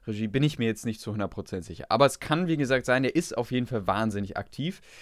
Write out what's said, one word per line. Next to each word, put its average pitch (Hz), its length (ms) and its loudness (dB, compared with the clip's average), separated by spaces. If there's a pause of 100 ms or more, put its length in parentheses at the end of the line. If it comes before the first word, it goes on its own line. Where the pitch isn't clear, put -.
Regie 110 220 -4
bin 135 160 2
ich 147 160 0
mir 117 60 2
jetzt 113 200 -2
nicht 113 140 -4
zu - 100 -8
hundert 104 220 -4
Prozent 92 320 -8
sicher. - 240 -12
Aber 139 180 6
es - 140 0
kann, 170 260 0
wie 165 100 2
gesagt, 131 300 2
sein, 127 160 4
der 127 140 0
ist 175 200 -2
auf 120 140 -2
jeden 123 160 0
Fall 110 220 -2
wahnsinnig 101 480 0
aktiv. 139 460 -6 (200)